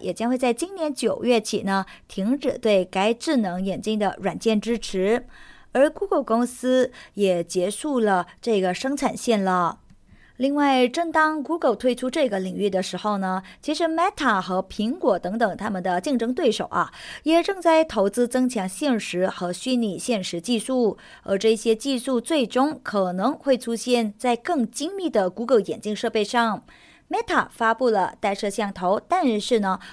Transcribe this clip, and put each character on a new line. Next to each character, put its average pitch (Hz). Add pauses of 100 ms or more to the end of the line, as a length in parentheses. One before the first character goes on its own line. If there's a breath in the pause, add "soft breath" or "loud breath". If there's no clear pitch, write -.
也 185
将 226
会 254
在 247
今 359
年 311
九 -
月 233
起 214
呢， 190 (240 loud breath)
停 220
止 277
对 202
该 190
智 285
能 185
眼 190
镜 214
的 202
软 180
件 220
支 226
持。 208 (460 loud breath)
而 277
Google 339
公 233
司 247 (220 loud breath)
也 185
结 180
束 269
了 196 (140 loud breath)
这 220
个 185
生 269
产 269
线 220
了。 180 (580 soft breath)
另 277
外， 269
正 330
当 311
Google 302
退 247
出 254
这 294
个 202
领 185
域 202
的 185
时 185
候 208
呢， 190 (180 loud breath)
其 294
实 311
Meta 320
和 185
苹 220
果 226
等 185
等 208
他 196
们 185
的 190
竞 277
争 233
对 254
手 -
啊， - (300 loud breath)
也 330
正 381
在 320
投 202
资 240
增 254
强 190
现 240
实 180
和 180
虚 254
拟 214
现 220
实 170
技 240
术， 240 (240 loud breath)
而 196
这 220
些 220
技 262
术 247
最 269
终 285
可 190
能 196
会 269
出 233
现 226
在 247
更 240
精 339
密 370
的 196
Google 233
眼 170
镜 208
设 226
备 220
上。 220 (460 soft breath)
Meta 320
发 226
布 247
了 190
带 202
摄 202
像 196
头， 185
但 285
是 226
呢， 190 (160 loud breath)